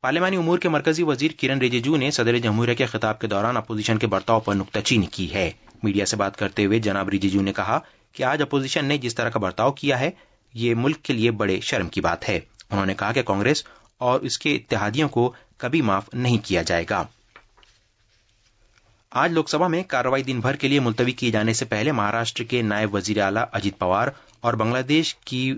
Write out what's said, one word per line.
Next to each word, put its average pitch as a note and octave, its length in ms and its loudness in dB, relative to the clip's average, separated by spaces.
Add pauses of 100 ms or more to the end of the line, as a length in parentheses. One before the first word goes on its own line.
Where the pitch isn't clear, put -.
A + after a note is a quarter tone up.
पार्लियामानी F3 340 0
उमूर E3+ 220 2
के F3+ 100 0
मरकजी D#3 340 0
वजीर D3+ 360 0
किरण C3+ 200 0
रिजिजू B2 380 2
ने C3+ 140 0
सदर A#2+ 280 2
जमहूरिया A#2 360 2
के C3 120 0
खिताब A2 340 -2
के A2+ 60 -4
दौरान G#2 280 0
अपोजिशन A2 420 0
के A2+ 120 0
बर्ताव G2 300 2
पर G#2 160 -2
नुक्ताचीनी G2+ 580 0
की F#2 140 -4
है। F2+ 260 -2 (320)
मीडिया G2+ 200 2
से - 120 -2
बात G2 180 -2
करते G#2 280 -2
हुए G#2 180 4
जनाब G2 280 -2
रिजिजू G2 320 2
ने G2 120 0
कहा G#2+ 280 -2 (340)
कि C3+ 80 -4
आज C#3 180 0
अपोजिशन C#3 440 -2
ने C#3+ 120 0
जिस B2 200 -4
तरह A#2 120 -2
का A2+ 100 -2
बर्ताव G#2 340 0
किया C#3 240 -2
है, D3 160 -2 (400)
ये A#2 220 0
मुल्क C3+ 300 0
के C3+ 80 -2
लिए A#2 200 2
बड़े G#2 280 0
शर्म G2 260 -2
की F2+ 140 -4
बात F2 220 -2
है। F#2 160 -2 (320)
उन्होंने G2 220 0
कहा G#2 180 -2
कि B2+ 120 0
कांग्रेस G#2+ 400 0 (380)
और B2+ 200 2
उसके C#3+ 320 -4
इत्तेहादियों A#2 560 -2
को B2 180 2 (340)
कभी D3 220 0
माफ G2 320 0
नहीं B2 240 2
किया F2 240 0
जाएगा। E2+ 440 -2 (2000)
आज D3+ 200 2
लोकसभा D#3+ 360 2
में E3+ 180 0
कार्रवाई C3 380 0
दिन B2+ 180 -2
भर B2+ 140 0
के C3+ 120 -2
लिए C#3 120 4
मुलतवी B2 340 2
किए B2 180 0
जाने A2 220 2
से - 140 -2
पहले A2+ 260 0
महाराष्ट्र A2+ 520 -2
के A#2+ 180 0
नायब G#2 320 0
वजीर G2+ 260 0
आला G2+ 200 2 (120)
अजित G2 240 -2
पवार G2 380 0 (280)
और A#2 120 2
बांग्लादेश B2+ 600 0 (120)
की B2+ 160 -4 (140)